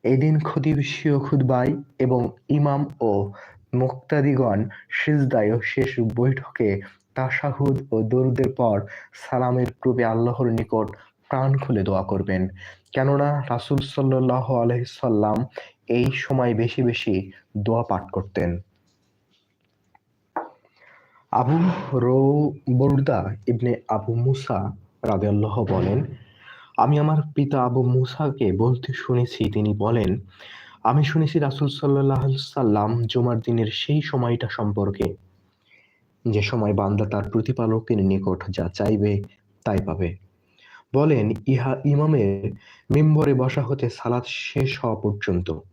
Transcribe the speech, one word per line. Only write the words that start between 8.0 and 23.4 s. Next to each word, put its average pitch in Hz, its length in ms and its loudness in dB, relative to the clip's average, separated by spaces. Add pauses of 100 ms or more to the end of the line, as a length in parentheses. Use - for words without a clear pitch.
দরুদের 127 500 0
পর 107 340 0 (260)
সালামের 127 540 -2 (180)
পূর্বে 123 200 2
আল্লাহর 117 460 0
নিকট 110 400 -2 (380)
প্রাণ 135 300 2
খুলে 110 240 0
দোয়া 95 200 0
করবেন, 95 460 -2 (440)
কেননা 143 560 0
রাসূল 123 300 -2
সাল্লাল্লাহু 131 760 0
আলাইহি 120 280 0
সাল্লাম 107 600 0 (440)
এই 123 260 2
সময় 123 400 -2
বেশি 117 280 0
বেশি 104 480 -2 (260)
দোয়া 113 260 0
পাঠ 98 280 -4
করতেন। 90 500 -4 (2750)
আবু 123 280 2 (400)
রৌ-, 135 540 4 (260)
বর্দা 135 560 2 (120)